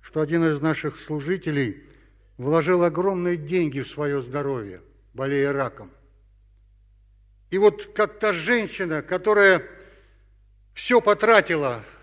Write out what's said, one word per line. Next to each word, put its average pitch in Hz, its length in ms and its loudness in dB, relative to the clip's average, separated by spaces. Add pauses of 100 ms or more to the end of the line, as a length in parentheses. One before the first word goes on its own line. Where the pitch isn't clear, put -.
что - 200 -4
один 165 220 0
из 151 160 0
наших 151 380 -4
служителей 151 840 -4 (560)
вложил 160 460 2
огромные 175 520 -2
деньги 151 440 -4
в - 80 -10
свое 143 340 -4
здоровье, 123 580 -8 (320)
болея 139 400 -2
раком. 120 380 -6 (1600)
И 185 80 -2
вот 208 360 4
как 208 240 -2
та 214 140 0
женщина, 175 680 -2
которая 190 600 4 (1120)
все 233 300 2
потратила 170 840 2 (180)